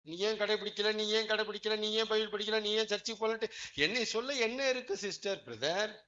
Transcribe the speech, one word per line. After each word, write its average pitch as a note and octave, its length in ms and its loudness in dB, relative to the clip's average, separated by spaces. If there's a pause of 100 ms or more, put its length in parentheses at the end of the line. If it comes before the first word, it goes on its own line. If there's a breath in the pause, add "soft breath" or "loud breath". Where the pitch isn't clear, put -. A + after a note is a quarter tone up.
"நீ D#3+ 160 -10
ஏன் G#3 240 0
கடைபிடிக்கல? G#3 540 2
நீ G#3+ 160 0
ஏன் A3 160 2
கடைபிடிக்கல? G#3+ 520 0
நீ G#3+ 140 0
ஏன் A3 140 2
பைபிள் G#3+ 340 0
படிக்கல? G#3+ 200 2
நீ G#3 100 -2
ஏன் A3 160 2
சர்ச்சுக்கு G#3+ 400 -2
போகலன்ட்டு?" A3 240 0 (240 loud breath)
என்னை G3+ 300 2
சொல்ல B3 320 -2
என்ன B3+ 320 2
இருக்கு C4 280 0
சிஸ்டர், G3 480 -4
பிரதர்? E3+ 640 -2